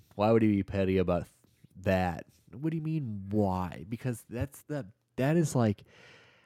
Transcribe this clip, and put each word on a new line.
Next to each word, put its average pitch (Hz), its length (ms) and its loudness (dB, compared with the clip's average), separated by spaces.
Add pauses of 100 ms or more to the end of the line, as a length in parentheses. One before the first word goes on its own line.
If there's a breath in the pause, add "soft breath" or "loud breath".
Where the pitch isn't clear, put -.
(160)
Why 107 160 2
would 113 100 6
he 110 80 4
be 101 140 2
petty 95 340 0
about 87 300 0 (540)
that?" 92 440 0 (340)
What 156 120 -2
do 165 60 -4
you 156 60 -6
mean, 131 460 -4
why? 92 600 0
Because 117 400 -6
that's 127 340 -8
the, 143 220 -10 (320)
that 143 200 2
is, 165 180 2
like, 113 280 2 (640 soft breath)